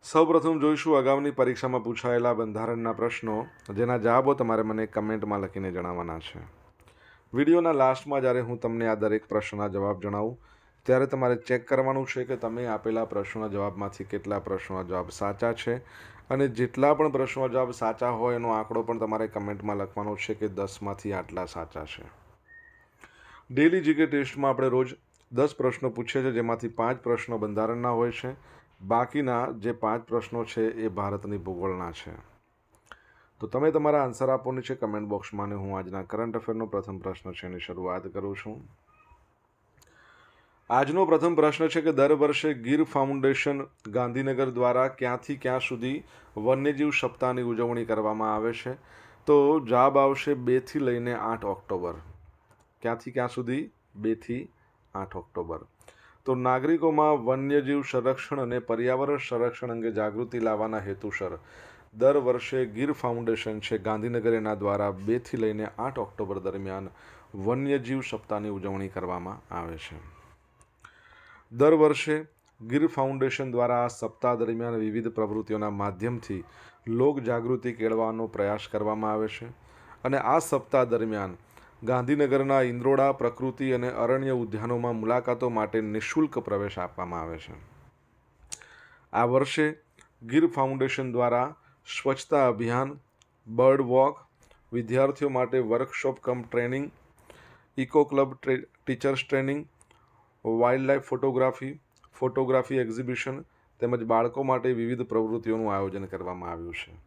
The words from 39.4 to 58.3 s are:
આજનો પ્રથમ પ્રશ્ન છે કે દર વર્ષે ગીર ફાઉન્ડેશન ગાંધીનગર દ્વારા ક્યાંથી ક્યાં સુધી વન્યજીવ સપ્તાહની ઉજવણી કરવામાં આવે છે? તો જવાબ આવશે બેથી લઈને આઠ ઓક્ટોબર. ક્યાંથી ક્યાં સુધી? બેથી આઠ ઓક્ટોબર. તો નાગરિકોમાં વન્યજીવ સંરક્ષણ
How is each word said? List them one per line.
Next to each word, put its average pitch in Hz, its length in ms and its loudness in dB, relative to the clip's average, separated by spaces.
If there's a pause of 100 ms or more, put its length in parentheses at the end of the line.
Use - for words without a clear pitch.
આજનો 143 360 4
પ્રથમ 160 300 4
પ્રશ્ન 151 320 4
છે 160 140 0
કે 156 100 2
દર 139 220 6
વર્ષે 147 400 2
ગીર 131 300 2
ફાઉન્ડેશન 139 760 0 (260)
ગાંધીનગર 127 600 0
દ્વારા 123 380 4
ક્યાંથી 127 480 -4
ક્યાં 131 240 0
સુધી 127 440 -4 (340)
વન્યજીવ 135 540 2
સપ્તાહની 127 500 0
ઉજવણી 120 440 -2
કરવામાં 107 500 0
આવે 113 180 0
છે? 127 200 -8 (520)
તો 147 340 8
જવાબ 127 380 6
આવશે 139 360 4
બેથી 127 460 0
લઈને 120 340 0
આઠ 113 320 -4
ઓક્ટોબર. 90 480 -4 (880)
ક્યાંથી 117 300 -4
ક્યાં 123 180 -2
સુધી? 127 420 -6 (240)
બેથી 110 540 -4 (440)
આઠ 95 220 -8
ઓક્ટોબર. 82 440 -8 (640)
તો 131 100 2
નાગરિકોમાં 147 880 4
વન્યજીવ 139 680 2
સંરક્ષણ 131 480 0